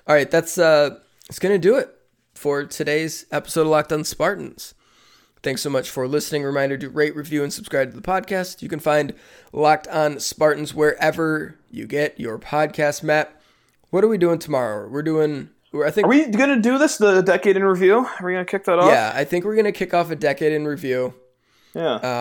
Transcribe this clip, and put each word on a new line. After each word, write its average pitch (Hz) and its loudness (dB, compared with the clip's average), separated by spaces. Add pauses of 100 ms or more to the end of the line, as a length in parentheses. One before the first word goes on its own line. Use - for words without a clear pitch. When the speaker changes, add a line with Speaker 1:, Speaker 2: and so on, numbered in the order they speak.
Speaker 1:
All 151 4
right, 143 2
that's, 165 0
uh, 151 4 (300)
that's - -16
gonna 190 2
do 185 4
it - -2 (400)
for 143 -4
today's 156 -4
episode 151 -2
of 156 2
Locked 156 2
On 156 -2
Spartans. 165 -6 (680)
Thanks 131 -6
so 147 -6
much 131 -4
for 131 -4
listening. 147 -4
Reminder 139 -2
to 143 -10
rate, 151 -2
review, 147 -4
and 143 -6
subscribe 135 -2
to 110 -20
the 117 -18
podcast. 185 -4
You 151 -12
can 151 -8
find 151 0 (400)
Locked 151 2
On 151 -2
Spartans 147 -2
wherever 156 -2 (140)
you 113 -12
get 147 -4
your 117 -8
podcast. 147 -2
Matt, 151 0 (500)
what 190 2
are 214 4
we 220 0
doing 170 2
tomorrow? 113 -4
We're 139 -6
doing, 151 -2 (220)
we're, 147 -2
I 151 0
think 208 2
Speaker 2:
Are - 4
we 294 4
gonna 262 2
do 240 2
this, 294 2
the 196 6
decade 185 4
in 190 2
review? 190 4
Are 247 -6
we 180 -4
gonna 185 -4
kick 190 -6
that 175 2
off? 180 6
Speaker 1:
Yeah, 110 2
I 135 0
think 175 -2
we're 214 -4
gonna 214 4
kick 180 -6
off 170 2
a 165 -4
decade 147 0
in 151 -2
review. 127 -2 (600)
Speaker 2:
Yeah. 160 -2 (260)